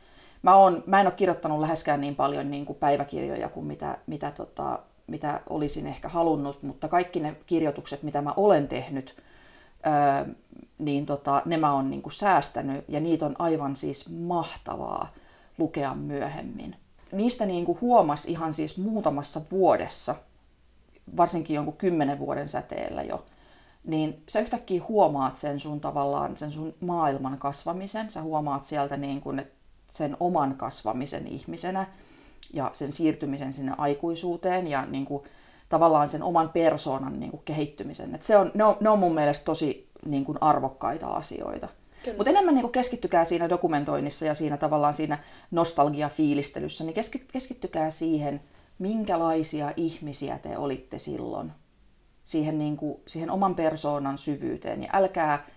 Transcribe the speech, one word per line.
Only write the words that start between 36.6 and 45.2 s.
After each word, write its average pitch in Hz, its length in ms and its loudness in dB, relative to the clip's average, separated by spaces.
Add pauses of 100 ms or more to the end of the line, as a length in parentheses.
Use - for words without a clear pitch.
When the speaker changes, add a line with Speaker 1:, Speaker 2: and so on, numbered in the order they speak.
Speaker 1:
niinku 151 180 -8
kehittymisen. - 800 -6
Et - 80 -12
se 214 140 6
on, 190 160 6
ne 208 100 4
on, 208 160 8
ne 214 100 4
on 214 100 6
mun 175 140 6
mielestä 147 320 2
tosi - 440 -2 (160)
niinku 143 360 -2
arvokkaita 135 640 0
asioita. - 600 -6 (360)
Speaker 2:
Kyllä. 220 140 -8
Speaker 1:
Mut 208 100 2
enemmän 349 280 8
niinku 240 140 4
keskittykää 226 560 2
siinä 170 240 0
dokumentoinnissa 147 760 0
ja 151 100 2
siinä 147 220 -2
tavallaan 147 360 2
siinä 151 260 -2 (320)